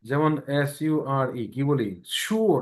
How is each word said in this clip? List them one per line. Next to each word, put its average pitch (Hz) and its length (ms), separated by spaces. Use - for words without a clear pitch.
যেমন 143 280
এস 143 340
ইউ 156 140
আর 135 280
ই, 123 120
কি 120 160
বলি? 139 260
শিওর, 214 560